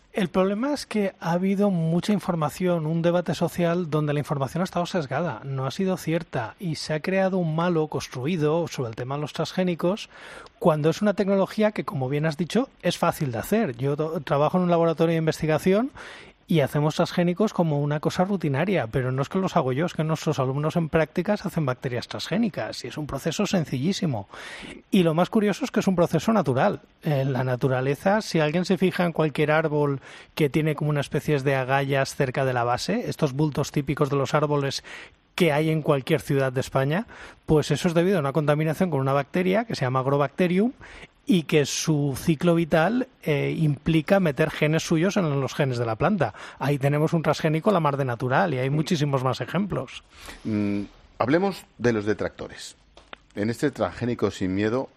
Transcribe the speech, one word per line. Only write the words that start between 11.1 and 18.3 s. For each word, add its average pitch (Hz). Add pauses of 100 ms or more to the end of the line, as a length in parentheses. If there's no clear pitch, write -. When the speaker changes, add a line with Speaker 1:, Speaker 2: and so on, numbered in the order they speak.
Speaker 1:
tecnología 196
que, 170
como 131
bien 147
has 160
dicho, 202 (140)
es 175
fácil 156
de 117
hacer. 160
Yo 139
to-, 160
trabajo 147
en 185
un 175
laboratorio 165
de 165
investigación 160 (580)
y 165
hacemos 147
transgénicos 175
como 156
una 147
cosa 165
rutinaria, 165